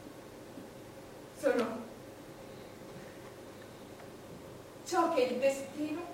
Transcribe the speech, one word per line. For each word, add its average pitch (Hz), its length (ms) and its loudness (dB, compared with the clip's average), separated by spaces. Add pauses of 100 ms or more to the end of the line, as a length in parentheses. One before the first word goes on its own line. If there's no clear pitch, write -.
(1400)
sono 233 480 4 (3000)
ciò 339 300 8
che 269 80 10
il 240 160 6
destino 277 600 4 (140)